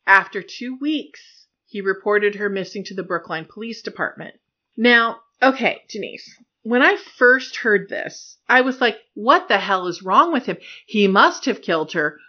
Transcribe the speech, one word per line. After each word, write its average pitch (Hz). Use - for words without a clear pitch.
After 196
two 254
weeks, -
he -
reported 202
her 202
missing 190
to 190
the 185
Brookline 170
Police 220
Department. -
Now, 233
okay, 254
Denise, -
when 247
I 370
first -
heard 202
this, -
I 254
was 254
like, 220
"What 277
the 208
hell 185
is 175
wrong 262
with 254
him? 175
He 208
must 233
have 233
killed 160
her. 151